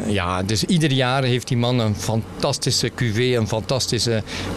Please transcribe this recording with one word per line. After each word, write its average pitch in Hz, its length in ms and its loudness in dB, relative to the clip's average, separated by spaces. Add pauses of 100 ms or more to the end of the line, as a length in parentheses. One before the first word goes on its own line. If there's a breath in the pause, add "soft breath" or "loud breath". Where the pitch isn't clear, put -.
ja, 92 360 0
dus 104 200 0
ieder 160 280 2
jaar 131 320 2
heeft 123 240 0
die 123 100 0
man 120 220 2
een 107 160 2
fantastische 117 1000 -2
cuvée, 123 420 2
een 110 100 2
fantastische... 113 760 -2 (340 loud breath)